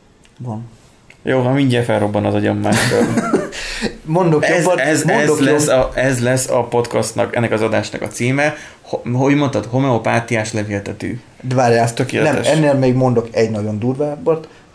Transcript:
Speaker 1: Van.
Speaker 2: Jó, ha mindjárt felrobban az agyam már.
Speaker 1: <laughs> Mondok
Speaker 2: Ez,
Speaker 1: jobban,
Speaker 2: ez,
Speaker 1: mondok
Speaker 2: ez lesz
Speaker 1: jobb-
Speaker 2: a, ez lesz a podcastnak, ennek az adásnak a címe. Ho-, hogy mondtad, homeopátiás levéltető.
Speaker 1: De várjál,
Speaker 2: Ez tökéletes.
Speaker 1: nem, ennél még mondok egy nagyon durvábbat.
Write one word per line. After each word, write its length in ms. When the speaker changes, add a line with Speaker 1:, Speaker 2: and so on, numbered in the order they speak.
Speaker 1:
Van. 300
Speaker 2:
Jó, 180
ha 100
mindjárt 340
felrobban 400
az 80
agyam 240
már. 180
Speaker 1:
<laughs> 80
Mondok 400
Speaker 2:
Ez, 180
Speaker 1:
jobban, 160
Speaker 2:
ez, 240
Speaker 1:
mondok 360
Speaker 2:
ez 60
lesz 220
Speaker 1:
jobb- 100
Speaker 2:
a, 220
ez 220
lesz 280
a 140
podcastnak, 720
ennek 160
az 100
adásnak 400
a 60
címe. 480
Ho-, 200
hogy 220
mondtad, 300
homeopátiás 880
levéltető. 680
Speaker 1:
De 140
várjál, 280
Speaker 2:
Ez 100
tökéletes. 540
Speaker 1:
nem, 100
ennél 160
még 200
mondok 380
egy 200
nagyon 280
durvábbat. 680